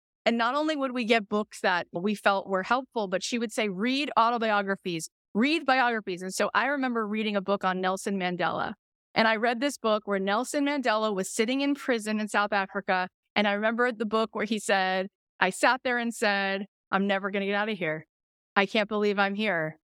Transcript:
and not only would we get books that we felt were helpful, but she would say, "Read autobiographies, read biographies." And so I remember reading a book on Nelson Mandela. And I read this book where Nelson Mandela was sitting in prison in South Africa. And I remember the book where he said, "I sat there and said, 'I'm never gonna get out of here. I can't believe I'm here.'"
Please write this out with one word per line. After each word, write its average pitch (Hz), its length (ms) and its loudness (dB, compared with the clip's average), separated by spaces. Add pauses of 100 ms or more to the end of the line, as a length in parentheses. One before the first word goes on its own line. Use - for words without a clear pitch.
(240)
and 233 140 2
not 233 160 0
only 311 220 0
would 269 160 -2
we 240 120 -2
get 226 240 2
books 208 320 -4
that 180 320 0
we 190 220 -2
felt 196 340 0
were 190 140 0
helpful, 233 460 -2
but 190 140 -2
she - 160 -4
would 226 140 -4
say, 214 160 -2
"Read 247 480 -2
autobiographies, 202 920 0 (240)
read 294 320 2
biographies." 233 560 0
And 190 100 -6
so 202 220 0
I 220 120 2
remember 254 400 -2
reading 214 300 -2
a 202 40 0
book 196 240 -2
on 185 160 0
Nelson 190 380 -2
Mandela. 180 560 -2 (400)
And 226 140 4
I 220 80 2
read 233 240 0
this 285 160 0
book 214 300 0
where 202 140 0
Nelson 233 440 0
Mandela 226 500 0
was 190 160 -2
sitting 247 300 0
in 285 140 0
prison 214 460 -2
in 214 80 -4
South 208 240 0
Africa. 190 560 0 (260)
And 208 140 4
I 202 40 2
remember 226 400 0
the 220 140 -4
book 220 280 0
where 208 100 -2
he 214 140 -2
said, 190 500 0 (320)
"I 185 100 4
sat 262 320 2
there 247 160 0
and 233 160 -4
said, 196 520 0 (240)
'I'm 196 160 2
never 196 240 0
gonna 196 160 -2
get 202 80 0
out 208 140 0
of 214 100 -6
here. 156 280 -4 (480)
I 196 120 4
can't 208 220 0
believe 208 300 0
I'm 196 160 2
here.'" 175 500 -2